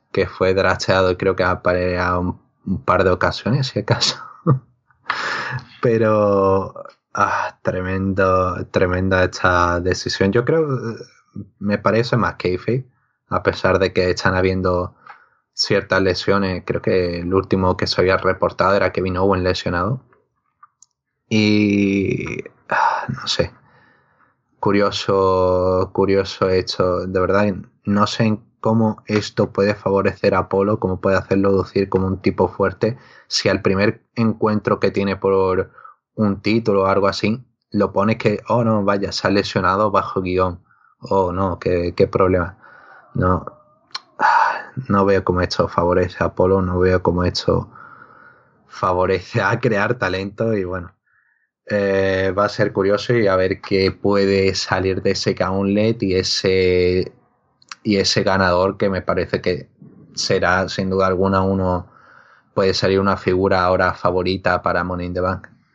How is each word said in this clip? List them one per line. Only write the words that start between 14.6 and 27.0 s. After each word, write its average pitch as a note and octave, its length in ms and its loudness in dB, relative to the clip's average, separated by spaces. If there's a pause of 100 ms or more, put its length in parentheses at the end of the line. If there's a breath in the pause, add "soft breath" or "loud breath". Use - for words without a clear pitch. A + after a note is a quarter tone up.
ciertas F#2+ 480 0
lesiones. F#2+ 640 0
Creo F2 160 -4
que F2 380 0
el F2 120 -4
último F#2+ 440 2
que F2+ 100 -4
se - 140 -2
había F#2 160 4
reportado F#2 580 0
era F#2+ 180 0
Kevin F#2 240 -4
Owens F#2 280 2
lesionado. F2+ 580 -2 (1300)
Y, G2+ 1160 2 (260)
ah, - 400 -2
no - 180 -8
sé. - 260 -2 (1080 soft breath)
Curioso, F#2 1300 0
curioso G2 580 0
hecho. F#2 560 -2